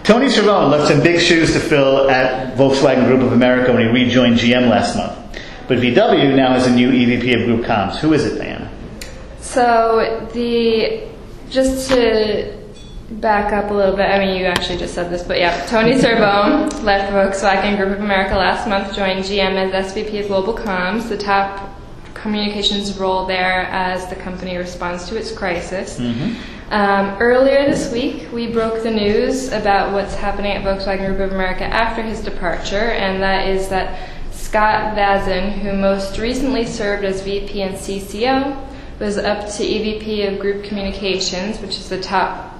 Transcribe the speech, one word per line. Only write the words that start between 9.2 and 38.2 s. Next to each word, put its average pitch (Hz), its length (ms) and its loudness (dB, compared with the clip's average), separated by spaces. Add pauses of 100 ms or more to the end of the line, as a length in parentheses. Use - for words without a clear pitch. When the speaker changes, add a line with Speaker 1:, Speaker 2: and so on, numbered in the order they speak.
Speaker 2:
So 226 920 2
the, 233 680 0 (460)
just 262 420 0
to 220 600 2 (560)
back 208 420 0
up 208 180 0
a 208 40 -2
little 190 240 2
bit, 196 120 2
I 196 100 4
mean, 190 200 0
you 185 60 -2
actually 175 320 -2
just 175 160 -6
said 175 180 -4
this, 175 120 -4
but 180 160 -2
yeah, 175 260 0
Tony 233 280 2
Cervone 220 880 4
<laughs> - 0 -
left 196 280 2
Volkswagen 196 640 2
Group 196 220 0
of - 20 -8
America 196 360 0
last 190 320 0
month, 202 280 -2
joined 190 300 -2
G 196 160 -2
M 190 160 0
as 190 160 -2
S 190 200 -2
V 214 120 -4
P 208 140 -6
of 202 80 -4
Global 196 260 -2
Comms, 196 560 -4
the 202 80 -4
top 196 520 -2 (440)
communications 208 840 -4
role 190 280 -2
there 185 460 -2
as 185 360 -4
the 196 80 -10
company 180 420 -8
responds 180 520 -8
to 226 80 -6
its 190 140 -8
crisis. 185 680 -6
Speaker 1:
Mm-hmm. 123 340 -2 (360)
Speaker 2:
Um, 196 520 0
earlier 269 440 4
this - 280 0
week, 269 400 -4
we 233 180 -4
broke 226 320 -2
the 226 80 -2
news 220 640 0
about 196 400 2
what's 196 220 -2
happening 202 360 -2
at 190 140 -4
Volkswagen 196 420 -2
Group 190 140 0
of 190 100 0
America 190 320 -2
after 226 380 -2
his 214 200 -6
departure, 196 680 -4
and 190 320 -2
that 190 240 0
is 190 220 -2
that - 400 -4 (220)
Scott 214 640 0
Vazin, 196 600 2
who 196 120 -4
most 196 460 0
recently 240 480 -2
served 202 400 -4
as 190 160 -2
V 196 260 -4
P 202 140 -6
and 190 160 -4
C 196 240 -6
C 214 260 -4